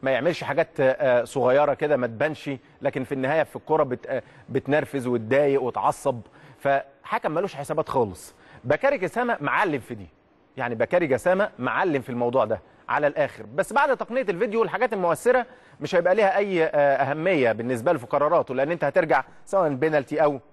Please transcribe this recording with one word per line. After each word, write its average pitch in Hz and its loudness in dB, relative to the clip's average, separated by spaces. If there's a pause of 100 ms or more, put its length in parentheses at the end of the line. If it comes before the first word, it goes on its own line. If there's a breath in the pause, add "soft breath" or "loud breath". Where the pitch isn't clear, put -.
ما 135 0
يعملش 139 0
حاجات، 143 -2 (100)
آه، 131 4
صغيره 135 2
كده 147 2
ما 123 0
تبانش، 131 -4 (320 soft breath)
لكن 135 -4
في - -8
النهايه 139 0
في - -8
الكوره 156 0
بت-، 123 -6
آه، 127 -4 (260 loud breath)
بتنرفز 135 -2
وتضايق 131 2
وتعصب، 120 -2 (380 loud breath)
فحكم 143 -2
ملوش 180 -4
حسابات 147 -6
خالص. 110 -2 (280 loud breath)
بكاري 262 2
جسامه 220 -2
معلم 147 0
في 117 -12
دي، 98 -16 (500)
يعني 123 -4
بكاري 147 0
جسامه 180 0 (100)
معلم 135 0
في 113 -14
الموضوع 120 0
ده 107 -4 (280 soft breath)
على 143 0
الاخر. 143 -2 (100)
بس 190 -4
بعد 277 2
تقنيه 240 -4
الفيديو 202 -2
والحاجات 208 0
المؤثره 208 0 (360 loud breath)
مش 151 -4
هيبقى 180 4
ليها 196 2
اي، 190 0
آه، 160 2 (100)
اهميه 143 2
بالنسبه 117 -2
له 156 0
في - -12
قراراته، 147 0
لان 139 0
انت 170 -4
هترجع 151 2 (220 loud breath)
سواء 170 0
بينالتي 147 0
او 147 2 (120)